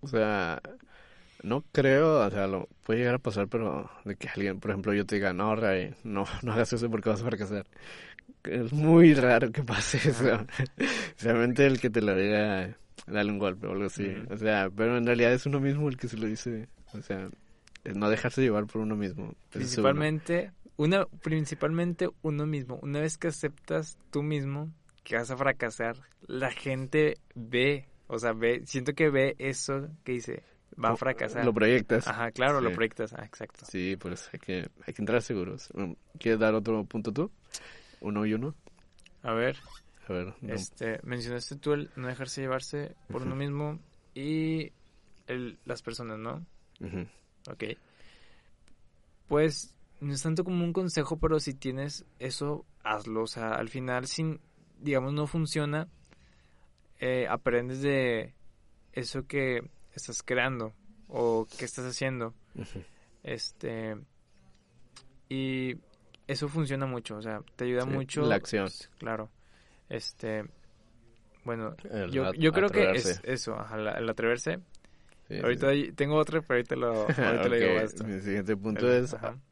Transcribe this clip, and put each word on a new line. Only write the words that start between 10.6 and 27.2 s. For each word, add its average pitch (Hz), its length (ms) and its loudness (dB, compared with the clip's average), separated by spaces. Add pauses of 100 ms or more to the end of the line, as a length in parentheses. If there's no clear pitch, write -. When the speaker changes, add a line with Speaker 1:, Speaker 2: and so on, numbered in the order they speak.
Speaker 1:
<laughs> - 440 -2
Realmente 120 460 6
el 131 120 4
que 123 120 2
te 110 100 4
lo 104 140 4
diga, 101 600 2 (300)
dale 104 260 0
un 104 80 -2
golpe 101 280 -2
o 95 40 -4
algo 98 140 -2
así. 98 220 -4
Speaker 2:
Ujú. 98 260 -8
Speaker 1:
O 107 40 -8
sea, 107 380 2
pero 113 220 2
en 117 80 2
realidad 120 280 6
es 123 120 0
uno 143 140 0
mismo 143 280 0
el 131 100 -2
que 123 100 -8
se 113 100 -6
lo 110 80 -4
dice. 110 420 -6 (260)
O 104 100 -10
sea, 95 260 -8 (540)
es 98 120 -6
no 104 140 2
dejarse 117 320 0
llevar 107 240 4
por 110 160 -6
uno 107 140 -2
mismo. 101 300 -4
Ese 110 40 -10
es - 140 -18
uno. - 80 -20
Speaker 2:
Principalmente, 151 1000 2 (260)
una, 175 280 4
principalmente 160 1040 -2 (140)
uno 151 240 0
mismo. 127 340 -4
Una 143 200 -4
vez 156 160 -2
que 175 120 -4
aceptas 156 680 -4 (140)
tú 143 120 -2
mismo 147 480 -2 (320)
que - 120 -4
vas 117 160 -2
a 127 60 -4
fracasar, 123 600 0 (300)
la 127 240 -2
gente 139 680 2 (180)